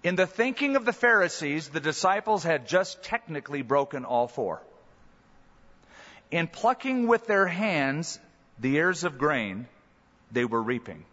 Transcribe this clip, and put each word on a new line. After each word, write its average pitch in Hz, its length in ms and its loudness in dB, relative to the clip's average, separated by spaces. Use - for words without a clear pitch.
In 180 120 0
the 180 120 4
thinking 262 480 -2
of 240 100 0
the 233 80 0
Pharisees, 160 760 2
the 151 100 -6
disciples 190 640 0
had 151 240 0
just 180 340 0
technically 147 640 -6
broken 139 420 0
all 120 220 0
four. 92 340 -6
In 170 160 0
plucking 247 600 0
with 226 200 4
their 196 200 4
hands 165 720 -2
the 131 160 2
ears 175 280 2
of 151 140 -4
grain, 120 500 -2
they 120 140 2
were 113 160 0
reaping. 107 520 -6